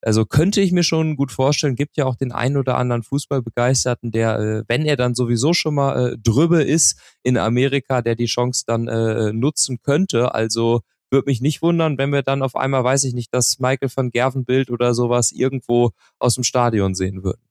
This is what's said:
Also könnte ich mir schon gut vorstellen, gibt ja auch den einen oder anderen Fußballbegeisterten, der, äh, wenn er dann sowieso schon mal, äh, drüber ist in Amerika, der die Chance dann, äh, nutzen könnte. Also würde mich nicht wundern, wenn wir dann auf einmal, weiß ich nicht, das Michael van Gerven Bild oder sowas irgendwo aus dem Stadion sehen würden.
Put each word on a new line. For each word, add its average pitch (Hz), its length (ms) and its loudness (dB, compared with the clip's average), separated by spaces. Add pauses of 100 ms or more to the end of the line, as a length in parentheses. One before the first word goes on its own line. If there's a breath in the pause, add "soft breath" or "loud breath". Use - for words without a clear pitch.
Also 110 260 2
könnte 190 340 2
ich 190 100 2
mir 175 140 2
schon 160 320 0
gut 135 160 -2
vorstellen, 139 420 0
gibt 143 220 -4
ja 143 80 0
auch 127 100 -2
den 127 160 -4
einen 135 260 -2
oder 127 220 -2
anderen 123 240 -2
Fußballbegeisterten, 123 1080 -2
der, 113 260 0
äh, 107 300 -2
wenn 143 180 0
er 151 80 2
dann 123 220 0
sowieso 120 360 0
schon 156 220 -2
mal, 135 380 0
äh, - 40 -8
drüber 151 480 2
ist - 360 0 (240 soft breath)
in 123 120 2
Amerika, 123 640 0
der 117 140 0
die 120 120 -2
Chance 123 380 -2
dann, 117 220 -2
äh, 113 460 0
nutzen 123 500 -2
könnte. 139 520 0
Also 117 480 0 (280)
würde 135 160 2
mich 131 140 0
nicht 143 220 -2
wundern, 165 360 2
wenn 139 140 0
wir 139 100 0
dann 139 200 0
auf 135 120 -4
einmal, 135 300 0
weiß 131 180 2
ich 127 120 -4
nicht, 120 200 -6
das - 240 -2
Michael 131 340 -2
van 127 200 -2
Gerven 127 320 0
Bild 131 260 0
oder 123 240 2
sowas 120 380 0
irgendwo 120 580 0 (300 soft breath)
aus 123 160 2
dem 123 80 -4
Stadion 110 500 0
sehen 95 300 -4
würden. - 160 -4 (100)